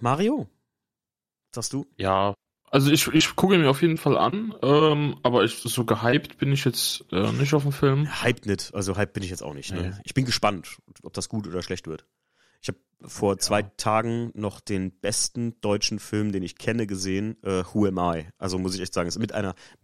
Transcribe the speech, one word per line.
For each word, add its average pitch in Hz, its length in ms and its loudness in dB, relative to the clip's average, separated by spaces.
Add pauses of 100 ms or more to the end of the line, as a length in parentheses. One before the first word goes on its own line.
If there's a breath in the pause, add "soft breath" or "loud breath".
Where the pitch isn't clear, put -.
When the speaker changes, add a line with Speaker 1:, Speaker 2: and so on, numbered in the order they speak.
Speaker 1:
Mario? 165 480 0 (1040)
Was - 20 -12
sagst - 180 -6
du? 139 120 -6 (100)
Speaker 2:
Ja, 95 380 2 (380)
also 139 200 6
ich, - 160 4
ich - 300 4
gucke 190 180 6
ihn 170 60 6
mir 139 80 6
auf 135 120 2
jeden 165 160 4
Fall 139 200 2
an, 202 440 0
ähm, 147 600 4
aber 120 220 4
ich, 113 140 -2
so 117 260 -2
gehypt 117 540 2
bin 139 120 2
ich 139 140 0
jetzt, - 480 -2
äh, 107 180 2
nicht 139 220 0
auf 143 100 2
den 143 80 0
Film. 139 500 0
Speaker 1:
Hyped 123 260 0
nicht, - 280 -4
also 95 220 -2
hyped 101 160 -2
bin 98 100 -6
ich 90 60 -8
jetzt 90 140 -10
auch 73 100 -10
nicht, 69 180 -12
ne? 90 200 -4
Speaker 2:
Nee. 101 120 -14
Speaker 1:
Ich - 100 -16
bin 135 120 0
gespannt, 104 520 -2 (260)
ob 87 100 -16
das - 160 -8
gut 107 180 -6
oder 87 160 -4
schlecht - 240 -8
wird. 78 180 -12 (560)
Ich - 60 -8
hab - 80 -8 (240)
vor - 360 -2
Speaker 2:
Ja. - 40 -18
Speaker 1:
zwei 104 220 0
Tagen 113 720 -2
noch 104 260 -6
den 95 400 -4
besten - 640 -4
deutschen 104 380 -2
Film, 107 340 -2
den 95 100 -2
ich 87 140 -10
kenne, 113 280 -2
gesehen, 98 580 -4
äh, 92 280 -2
Who 104 140 2
Am 95 120 0
I? 85 300 0 (100)
Also 92 220 -4
muss 92 160 -4
ich 92 60 -8
echt 90 120 -8
sagen, 87 140 -2
ist 85 120 -6
mit 113 120 -4
einer, 98 240 -4 (280 soft breath)